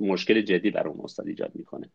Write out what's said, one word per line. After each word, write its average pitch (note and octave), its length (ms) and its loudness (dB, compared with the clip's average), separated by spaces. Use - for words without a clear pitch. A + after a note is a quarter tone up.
مشکل G#2 400 4
جدی F#2+ 300 2
برای E2 220 0
اون - 120 -12
استاد - 220 -12
ایجاد - 280 -6
می‌کنه. - 400 -12